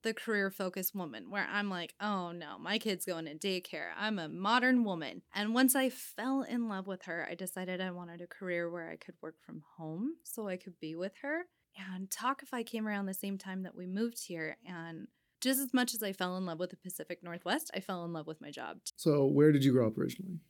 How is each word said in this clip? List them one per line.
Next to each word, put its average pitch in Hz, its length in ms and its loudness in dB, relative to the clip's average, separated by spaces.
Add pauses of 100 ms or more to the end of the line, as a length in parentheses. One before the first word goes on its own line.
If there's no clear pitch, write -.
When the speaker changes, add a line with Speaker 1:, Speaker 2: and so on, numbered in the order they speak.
Speaker 1:
the 226 100 -2
career-focused 196 800 0
woman 117 340 -6
where 196 220 0
I'm 202 180 0
like, 175 300 -4
"Oh 196 320 0
no, 151 280 -10
my 185 180 0
kid's 214 280 0
going 165 200 -2
to 151 100 -6
daycare. 180 640 -4
I'm 214 220 0
a 156 100 -4
modern 233 560 6
woman." 175 360 -2 (140)
And 208 180 0
once 262 220 8
I 262 140 6
fell 262 540 -2
in 233 260 -2
love 190 180 -4
with 190 160 -6
her, 165 260 -4
I 175 60 -4
decided 185 460 -4
I 185 100 -2
wanted 175 300 -10
a 175 60 -12
career 175 420 -2
where 165 200 -6
I 165 60 -8
could 170 260 -16
work 160 140 -10 (100)
from 160 180 -14 (140)
home 170 360 -4 (100)
so 214 240 -8
I 185 80 -2
could 185 240 -14
be 160 160 -6
with 185 180 -4 (100)
her. 320 240 -2 (460)
And 190 160 -6
Talkify 247 560 -2
came 220 220 -2
around 202 180 0
the 190 80 -2
same 196 240 -4
time 190 260 -6
that 180 120 -8
we 180 100 -10
moved 214 420 -2
here. 160 380 -4
And 165 420 -10 (320)
just 262 220 4
as 262 120 -4
much 247 200 4
as 220 100 -4
I 196 80 -2
fell 180 240 -2
in 185 100 -2
love 165 140 -4
with 180 120 0
the 185 60 -14
Pacific - 460 -10
Northwest, 175 500 -2
I 190 60 -2
fell 185 240 -4
in 170 80 -4
love 156 160 -6
with 156 140 -8
my 151 100 -12
job. - 280 -8 (180)
Speaker 2:
So 147 280 6
where 143 280 10
did 135 100 6
you 135 80 8
grow 123 160 8
up 110 100 0
originally? 185 420 -4 (100)